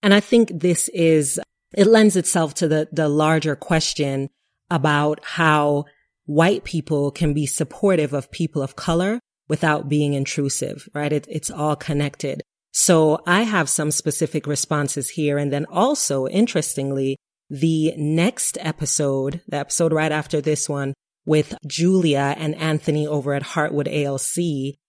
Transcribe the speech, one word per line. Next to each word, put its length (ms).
And 120
I 60
think 400
this 300
is, 500
it 120
lends 300
itself 380
to 140
the, 240
the 160
larger 480
question 720
about 540
how 640
white 380
people 460
can 240
be 120
supportive 680
of 180
people 320
of 140
color 440
without 400
being 260
intrusive, 800
right? 180
It, 160
it's 220
all 260
connected. 680
So 540
I 160
have 260
some 220
specific 560
responses 640
here. 280
And 140
then 140
also, 600
interestingly, 920
the 480
next 640
episode, 840
the 120
episode 340
right 200
after 280
this 280
one 260
with 300
Julia 680
and 200
Anthony 500
over 280
at 80
Heartwood 460
A 160
L 140
C 580